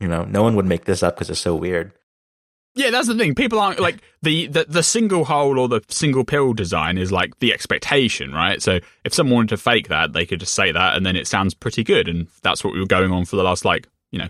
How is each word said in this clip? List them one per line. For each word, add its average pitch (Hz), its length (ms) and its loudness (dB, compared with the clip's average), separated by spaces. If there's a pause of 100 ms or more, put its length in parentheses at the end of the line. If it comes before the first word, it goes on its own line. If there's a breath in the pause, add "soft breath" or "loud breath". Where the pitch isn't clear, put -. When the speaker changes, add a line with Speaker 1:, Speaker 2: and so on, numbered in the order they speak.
Speaker 1:
You 92 80 -2
know, 85 160 -2
no 98 180 0
one 113 140 2
would 95 80 2
make 87 180 0
this 95 200 -2
up 85 120 0
'cause - 140 -8
it's 80 100 -6
so 87 160 -2
weird. 87 380 -4 (840)
Speaker 2:
Yeah, 262 140 0
that's 240 180 0
the 233 80 -2
thing. 196 180 0
People 226 260 0
aren't, 196 200 0
like, 175 220 -2 (200 soft breath)
the, 156 260 0
the, 156 200 0
the 165 160 0
single 190 400 2
hole 139 340 2
or 127 120 2
the 113 180 0
single 131 380 0
pill 139 260 2
design 87 460 -2
is, 92 160 0
like, 90 260 -2
the 117 140 2
expectation, 107 800 -2
right? 85 280 0
So 92 200 2 (240 loud breath)
if - 80 -4
someone 135 220 4
wanted 113 140 4
to 104 80 -2
fake 117 300 2
that, 78 240 0
they 82 140 -2
could 85 160 -6
just 92 120 -6
say 92 200 0
that, 90 240 2
and 95 80 0
then 92 100 0
it 67 120 -4
sounds 95 260 0
pretty 113 320 -6
good, 92 240 2
and 85 180 -4 (140)
that's - 200 -2
what 101 120 -4
we 90 80 -4
were 95 40 -2
going 95 280 2
on 90 100 0
for 101 140 -4
the 92 60 2
last, 90 200 0
like, 90 240 0 (240)
you 92 80 -8
know, - 100 -8